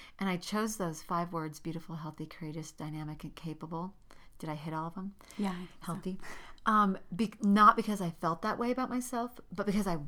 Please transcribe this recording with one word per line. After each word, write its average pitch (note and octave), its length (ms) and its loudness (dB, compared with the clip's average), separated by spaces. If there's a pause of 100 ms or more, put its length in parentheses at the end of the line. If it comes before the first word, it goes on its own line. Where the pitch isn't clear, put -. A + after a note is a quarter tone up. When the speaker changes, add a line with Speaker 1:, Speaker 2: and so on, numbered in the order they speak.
(200)
Speaker 1:
And G3 80 0
I F3+ 80 2
chose G#3+ 400 -2
those E3 260 -2
five F3 300 -2
words, D#3 260 -4
beautiful, E3 380 -6
healthy, D#3 300 -8
courageous, D#3 440 -8
dynamic, D3+ 540 -6
and C#3 100 -10
capable. E3 600 -8 (440)
Did D#3+ 100 -6
I D3+ 60 -2
hit D#3 180 -6
all D#3+ 140 -2
of E3+ 80 -8
them? G3 200 -8 (220)
Speaker 2:
Yeah, G3 140 0
I F3+ 60 -4
think F3+ 120 -8 (120)
so. E3+ 120 -6
Speaker 1:
Healthy. F#3+ 280 -4 (460)
Um, G#3 320 6 (160)
be-, G#3 180 2 (100)
not G#3 340 10
because G#3 240 0
I F3 100 0 (100)
felt E3+ 220 0
that G#3+ 160 0
way A#3+ 120 0
about B3 200 0
myself, B3 500 -4 (140)
but G3 120 0
because G3+ 200 2
I F3 100 2 (120)